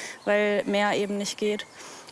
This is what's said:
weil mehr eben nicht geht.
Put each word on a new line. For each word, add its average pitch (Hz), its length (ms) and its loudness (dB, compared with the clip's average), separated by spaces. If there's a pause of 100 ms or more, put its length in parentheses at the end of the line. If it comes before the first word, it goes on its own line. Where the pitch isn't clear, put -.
(260)
weil 208 400 4
mehr 202 260 2
eben 202 240 0
nicht 202 220 -4
geht. 208 260 0 (480)